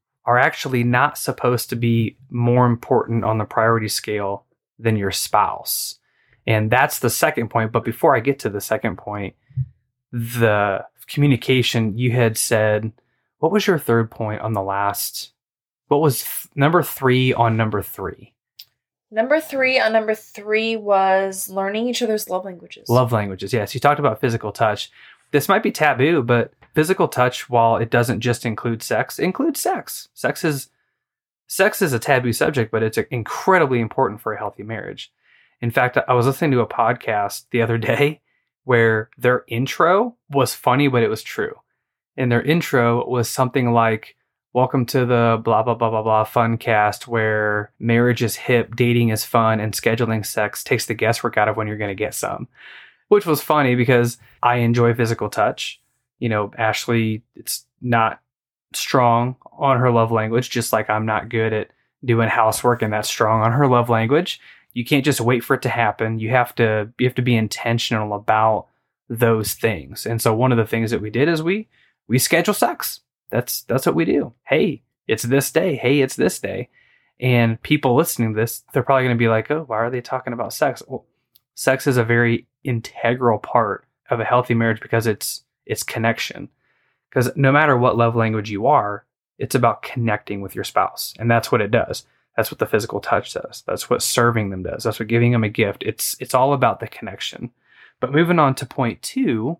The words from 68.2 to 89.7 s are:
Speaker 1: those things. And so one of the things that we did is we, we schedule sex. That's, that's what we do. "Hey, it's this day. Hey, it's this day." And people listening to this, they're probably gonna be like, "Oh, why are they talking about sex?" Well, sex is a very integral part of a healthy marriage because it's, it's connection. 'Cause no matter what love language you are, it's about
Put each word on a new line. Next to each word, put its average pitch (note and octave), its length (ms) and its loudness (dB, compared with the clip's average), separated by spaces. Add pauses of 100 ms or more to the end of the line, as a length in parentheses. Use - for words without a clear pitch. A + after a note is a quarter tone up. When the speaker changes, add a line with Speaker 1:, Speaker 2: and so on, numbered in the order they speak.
Speaker 1:
those A2+ 460 0
things. F2+ 540 -4
And A#2 120 -4
so A2+ 140 2
one B2 180 2
of A#2+ 60 4
the A2 80 2
things A2+ 240 -2
that A2 120 -2
we G#2+ 100 -8
did C3 180 2
is D#3+ 140 -2
we, G3+ 240 -2 (400)
we C3 100 2
schedule E3+ 380 2
sex. - 460 -2 (280)
That's, - 320 -4
that's - 240 -4
what F3 80 2
we E3 100 0
do. D#3 300 -2 (120)
"Hey, D#3 360 0 (260)
it's A2 140 -2
this C3+ 300 0
day. E3 240 0
Hey, C3+ 260 2
it's C3 140 -2
this - 240 -2
day." F#2+ 300 -8 (500)
And A#2+ 420 2
people C#3+ 340 2
listening A#2+ 380 0
to G#2+ 80 -2
this, - 220 -4 (100)
they're C3 80 2
probably C3 220 2
gonna B2 120 0
be A#2 120 2
like, A2 240 0
"Oh, D#3 160 -4
why A2+ 100 -4
are A#2+ 140 -2
they B2+ 100 -6
talking B2+ 320 -8
about A#2 200 -8
sex?" C3+ 340 -2
Well, C3 180 -12 (480)
sex - 320 0
is B2+ 120 2
a A#2 60 2
very A#2 440 2 (160)
integral A#2+ 760 -2
part G#2 480 -2 (240)
of A#2+ 100 -2
a A2 60 -4
healthy B2 300 2
marriage A2+ 260 2
because A#2 240 -2
it's, - 380 -4 (240)
it's - 160 -6
connection. A2+ 640 -4 (640)
'Cause B2 240 0
no C#3 160 4
matter D3 260 4
what A#2+ 180 4
love A#2 200 2
language A2 340 -2
you G#2 160 -4
are, G#2+ 400 0 (320)
it's - 160 -6
about A#2+ 300 0